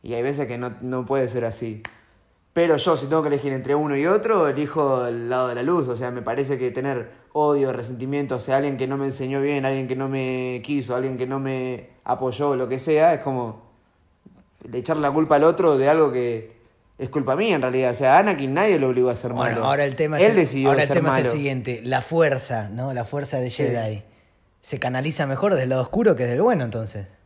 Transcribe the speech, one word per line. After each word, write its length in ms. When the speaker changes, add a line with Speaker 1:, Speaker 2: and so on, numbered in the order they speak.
Speaker 1:
y 120
hay 80
veces 240
que 120
no, 220
no 240
puede 240
ser 160
así. 380
Pero 240
yo, 200
si 100
tengo 160
que 60
elegir 240
entre 240
uno 200
y 100
otro, 420
elijo 580
el 240
lado 180
de 60
la 80
luz. 240
O 80
sea, 160
me 120
parece 360
que 140
tener 380
odio, 400
resentimiento 640
hacia 200
alguien 200
que 120
no 80
me 100
enseñó 340
bien, 240
alguien 220
que 80
no 140
me 560
quiso, 320
alguien 220
que 80
no 120
me 520
apoyó, 520
lo 120
que 120
sea, 340
es 60
como 420
echar 240
la 160
culpa 240
al 80
otro 340
de 100
algo 220
que 460
es 120
culpa 260
mía, 180
en 80
realidad. 300
O 20
sea, 220
a 40
Anakin 340
nadie 260
lo 80
obligó 220
a 60
ser 180
Speaker 2:
Bueno, 220
Speaker 1:
malo. 100
Speaker 2:
ahora 180
el 100
tema 240
Speaker 1:
Él 120
Speaker 2:
es, 60
Speaker 1:
decidió 340
Speaker 2:
ahora 120
el 60
Speaker 1:
ser 80
Speaker 2:
tema 140
es 40
Speaker 1:
malo. 160
Speaker 2:
el 60
siguiente. 480
La 180
fuerza, 680
¿no? 220
La 120
fuerza 340
de 120
Speaker 1:
Sí. 140
Speaker 2:
Jedi. 380
¿Se 180
canaliza 460
mejor 260
desde 120
el 60
lado 120
oscuro 340
que 80
desde 120
el 60
bueno, 220
entonces? 420